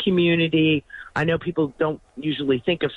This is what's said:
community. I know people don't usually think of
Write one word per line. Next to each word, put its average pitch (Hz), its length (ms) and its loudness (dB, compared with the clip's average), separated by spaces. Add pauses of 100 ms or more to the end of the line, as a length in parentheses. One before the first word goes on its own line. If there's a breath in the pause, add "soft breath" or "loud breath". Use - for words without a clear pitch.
community. 165 800 2 (320 loud breath)
I 151 100 -2
know 165 120 0
people 160 420 -2
don't 156 220 0 (160)
usually 139 420 0
think 170 260 -2
of 139 120 -2